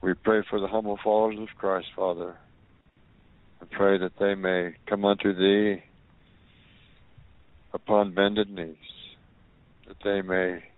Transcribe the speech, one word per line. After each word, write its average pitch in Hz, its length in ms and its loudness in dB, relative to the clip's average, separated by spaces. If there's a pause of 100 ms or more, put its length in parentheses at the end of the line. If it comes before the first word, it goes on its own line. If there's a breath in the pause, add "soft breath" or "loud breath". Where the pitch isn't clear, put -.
We 92 120 0
pray 107 360 2
for 107 100 -2
the 98 80 -4
humble 104 360 -4
followers 107 360 2
of 110 80 -10 (100)
Christ, 95 380 -2
Father, 90 420 -4 (1200)
and 87 100 -20
pray 98 280 2
that 92 220 -4
they 101 140 2
may 92 420 -2 (140)
come 101 160 0
unto 101 280 2
thee 98 500 2 (1900 soft breath)
upon 104 400 2
bended 101 360 0
knees, 85 260 -12 (1120)
that - 160 -20
they 101 180 0
may 92 420 -2 (140)